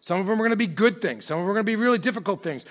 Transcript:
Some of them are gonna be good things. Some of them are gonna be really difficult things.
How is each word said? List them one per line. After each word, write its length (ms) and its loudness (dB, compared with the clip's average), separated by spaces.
Some 180 -2
of 60 -2
them 120 0
are 60 2
gonna 100 2
be 120 2
good 340 2
things. 240 -4
Some 140 -4
of 60 -2
them 60 0
are 40 0
gonna 100 0
be 120 0
really 220 4
difficult 440 -2
things. 280 -6